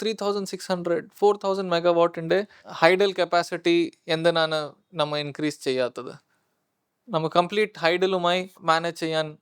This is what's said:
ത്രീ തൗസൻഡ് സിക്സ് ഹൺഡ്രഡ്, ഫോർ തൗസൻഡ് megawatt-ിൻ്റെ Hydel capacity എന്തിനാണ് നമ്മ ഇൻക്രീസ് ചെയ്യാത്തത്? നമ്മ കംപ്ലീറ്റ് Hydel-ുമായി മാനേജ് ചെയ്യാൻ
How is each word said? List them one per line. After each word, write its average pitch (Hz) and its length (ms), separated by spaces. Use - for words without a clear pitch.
ത്രീ 220 100
തൗസൻഡ് 202 340
സിക്സ് - 260
ഹൺഡ്രഡ്, 175 320
ഫോർ 202 280
തൗസൻഡ് 190 280
megawatt-ിൻ്റെ 170 760
Hydel 190 260
capacity 170 800
എന്തിനാണ് 160 640
നമ്മ 147 240
ഇൻക്രീസ് 147 460
ചെയ്യാത്തത്? 127 480
നമ്മ 160 280
കംപ്ലീറ്റ് 202 360
Hydel-ുമായി 180 640
മാനേജ് 165 360
ചെയ്യാൻ 156 460